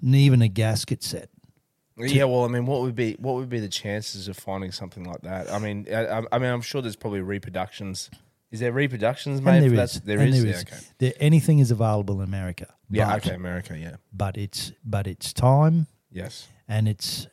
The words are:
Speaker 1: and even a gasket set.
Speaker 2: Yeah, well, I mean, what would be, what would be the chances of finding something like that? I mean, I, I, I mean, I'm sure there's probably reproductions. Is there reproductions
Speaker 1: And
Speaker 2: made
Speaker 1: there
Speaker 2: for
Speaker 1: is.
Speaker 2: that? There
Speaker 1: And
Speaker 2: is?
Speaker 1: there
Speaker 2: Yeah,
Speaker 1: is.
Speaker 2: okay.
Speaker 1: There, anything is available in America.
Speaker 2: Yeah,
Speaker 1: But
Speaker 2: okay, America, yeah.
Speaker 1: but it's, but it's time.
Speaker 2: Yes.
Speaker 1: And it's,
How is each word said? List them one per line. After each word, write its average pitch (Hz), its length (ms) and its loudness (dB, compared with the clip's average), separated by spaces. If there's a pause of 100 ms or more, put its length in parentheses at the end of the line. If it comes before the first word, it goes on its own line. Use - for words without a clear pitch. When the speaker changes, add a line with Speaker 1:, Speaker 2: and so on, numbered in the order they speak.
Speaker 1:
and 131 140 4
even 139 260 8
a 113 60 6
gasket 110 560 -2
set. - 260 -10 (680)
Speaker 2:
Yeah, 139 280 4
well, 123 180 2
I 120 40 0
mean, 120 180 -2
what 131 160 -2
would 127 140 -4
be, 113 240 -2
what 127 160 -4
would 127 140 -6
be 120 100 -4
the 101 100 -6
chances 104 580 -8
of 95 80 -10
finding 95 360 -8
something 90 320 -12
like 87 180 -12
that? 92 300 -10
I 101 80 -4
mean, 104 300 -6
I, 113 160 -2 (140)
I, 113 40 -4 (100)
I 123 60 2
mean, 127 100 -2
I'm 120 120 -2
sure 135 200 -8
there's 110 140 -8
probably 101 260 -6
reproductions. 95 880 -8 (420)
Is 110 80 -8
there 120 120 -2
reproductions 131 680 -2
Speaker 1:
And 135 80 -2
Speaker 2:
made 175 160 8
Speaker 1:
there 135 80 6
Speaker 2:
for 120 140 6
Speaker 1:
is. - 100 -6
Speaker 2:
that? - 120 -10
There 104 140 0
Speaker 1:
And 139 140 6
Speaker 2:
is? 127 80 4
Speaker 1:
there 107 100 2
Speaker 2:
Yeah, 87 60 -2
Speaker 1:
is. 87 60 -8
Speaker 2:
okay. - 140 -16 (200)
Speaker 1:
There, 127 220 0
anything 151 400 6
is 123 120 6
available 104 500 0
in 92 60 -4
America. 95 460 -8 (160)
Speaker 2:
Yeah, 107 240 0
Speaker 1:
But 107 140 -2
Speaker 2:
okay, 92 80 -4
America, 90 420 -8
yeah. - 180 -12 (160)
Speaker 1:
but 98 260 -4
it's, - 340 -8 (120)
but 104 240 -2
it's - 260 -10
time. 151 520 4 (260)
Speaker 2:
Yes. - 360 -12 (200)
Speaker 1:
And 107 200 0
it's, - 460 -6